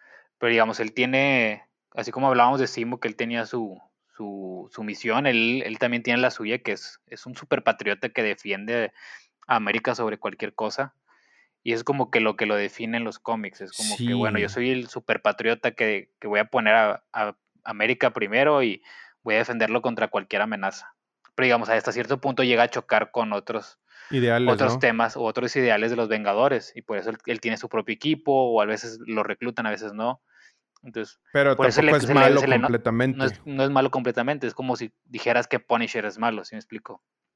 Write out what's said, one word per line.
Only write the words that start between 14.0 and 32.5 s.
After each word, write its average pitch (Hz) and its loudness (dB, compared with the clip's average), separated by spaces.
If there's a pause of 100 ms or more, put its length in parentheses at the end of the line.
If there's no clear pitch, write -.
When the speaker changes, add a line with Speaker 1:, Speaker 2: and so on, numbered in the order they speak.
Speaker 1:
bueno, 107 0
yo 101 -2
Speaker 2:
Sí. 98 -12
Speaker 1:
soy 123 -2
el - -4
superpatriota 113 -2
que, 107 -2
que - -12
voy 104 2
a 110 0
poner 110 4
a, 107 4
a 104 -4 (260)
América 113 0
primero 127 2
y 104 -4 (400)
voy 110 0
a - 4
defenderlo 117 0
contra 113 -2
cualquier 101 -2
amenaza. 101 -6 (400)
Pero, 131 0
digamos, 120 2
hasta 113 2
cierto 120 -2
punto 135 0
llega 120 6
a 120 4
chocar 110 0
con 110 -2
otros, 104 -6 (320)
Speaker 2:
Ideales, 123 4
Speaker 1:
otros 135 2
Speaker 2:
¿no? 127 -2
Speaker 1:
temas 117 2
u 135 -6
otros 117 -2
ideales 113 2
de 117 -2
los 113 0
Vengadores. 107 0
Y 117 -16
por 107 -6
eso 98 -6
él, 110 -8
él 117 -4
tiene 113 -4
su 117 -10
propio 110 -4
equipo, 147 -2
o 123 2
a 104 2
veces 110 -6
lo 110 -2
reclutan, 117 -6
a 110 -4
veces 104 -8
no. 117 -6 (640)
Entonces, 117 -12 (120)
Speaker 2:
Pero 139 4
Speaker 1:
por 135 4
eso 123 2
Speaker 2:
tampoco 151 6
Speaker 1:
le, 147 8
Speaker 2:
es 131 0
Speaker 1:
se 143 6
le, 139 8
Speaker 2:
malo 139 8
Speaker 1:
se 135 2
le 131 6